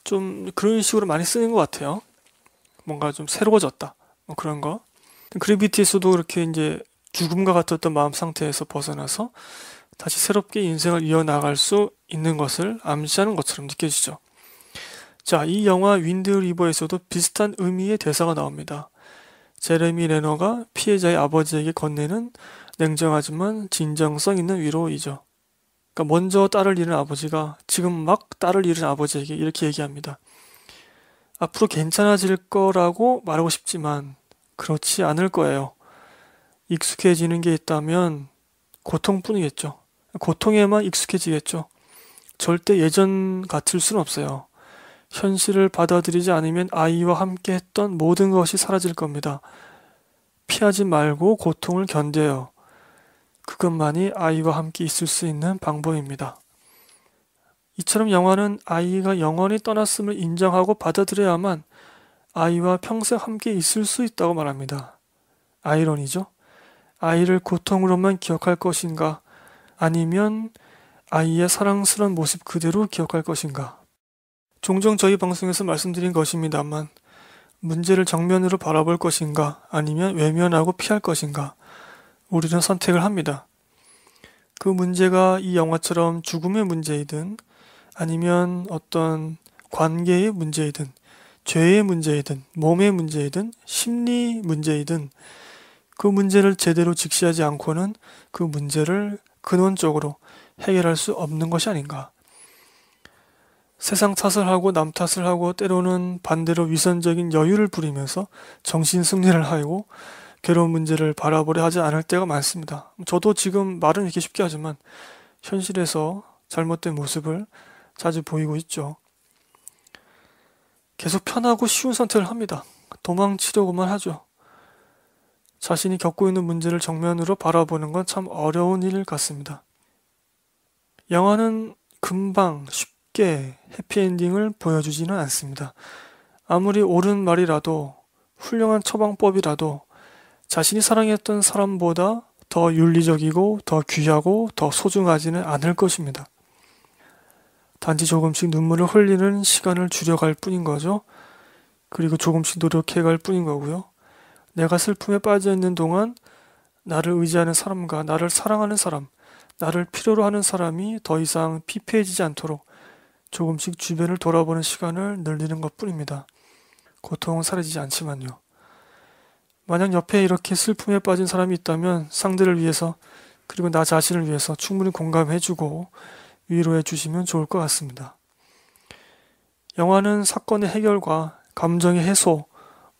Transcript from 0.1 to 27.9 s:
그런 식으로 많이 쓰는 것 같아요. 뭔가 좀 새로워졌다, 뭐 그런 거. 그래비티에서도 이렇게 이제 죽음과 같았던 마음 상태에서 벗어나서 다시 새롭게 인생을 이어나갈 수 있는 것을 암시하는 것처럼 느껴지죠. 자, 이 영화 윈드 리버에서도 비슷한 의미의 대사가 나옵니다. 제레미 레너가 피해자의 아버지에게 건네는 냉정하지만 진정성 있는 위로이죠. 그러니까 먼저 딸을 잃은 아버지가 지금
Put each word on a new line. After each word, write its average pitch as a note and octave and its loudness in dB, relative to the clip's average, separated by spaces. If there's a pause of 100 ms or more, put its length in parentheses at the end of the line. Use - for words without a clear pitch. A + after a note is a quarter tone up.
그런 A3 2
식으로 G#3+ 2
많이 E3 0
쓰는 A3+ 0
것 A3+ 2
같아요. D3+ -2 (840)
뭔가 D3+ -4
좀 D3+ -8
새로워졌다, F#3 0 (320)
뭐 D3+ -14
그런 D3+ -6
거. D#3 -6 (580)
그래비티에서도 F#3+ 4
이렇게 E3+ 0
이제 D#3+ -2 (320)
죽음과 F3 2
같았던 E3 0
마음 D3 2
상태에서 D#3 -6
벗어나서 C#3+ -8 (680)
다시 - -4
새롭게 G3+ 0
인생을 E3 0
이어나갈 D3+ 2
수 G3+ 2 (160)
있는 D#3+ -2
것을 E3+ -2
암시하는 D#3 -2
것처럼 C#3+ -6
느껴지죠. - -4 (1080)
자, D#3 2
이 G3+ 0
영화 F#3+ 4
윈드 F#3 0
리버에서도 F3 0 (100)
비슷한 G3 -2
의미의 F#3 0
대사가 E3 0
나옵니다. D3 -8 (720)
제레미 E3 2
레너가 D#3 0
피해자의 F#3 2
아버지에게 D#3 0
건네는 D#3 -4 (460)
냉정하지만 D#3+ 0
진정성 D#3 0
있는 F3+ 0
위로이죠. D3+ -4 (720)
그러니까 D#3 0
먼저 F#3+ 4
딸을 G3 2
잃은 E3+ 0
아버지가 D3+ -4
지금 F3 0